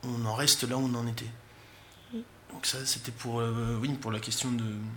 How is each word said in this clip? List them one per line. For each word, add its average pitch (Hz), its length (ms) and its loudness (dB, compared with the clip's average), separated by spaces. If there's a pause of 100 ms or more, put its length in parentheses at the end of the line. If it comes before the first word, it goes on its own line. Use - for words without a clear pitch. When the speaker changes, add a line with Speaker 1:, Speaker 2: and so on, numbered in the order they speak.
Speaker 1:
on 117 240 0
en 110 80 2
reste 131 340 4
là 127 80 2
où 135 80 4
on 127 100 2
en 120 120 0
était. 117 180 -2 (880)
Speaker 2:
Oui. 233 100 -6 (300)
Speaker 1:
Donc - 140 -4
ça, 135 180 0
c'était - 280 -2
pour, 117 280 -2
euh, 117 400 2
oui, 131 140 2
pour 113 180 -2
la 107 80 0
question 120 300 0
de 117 160 2 (300)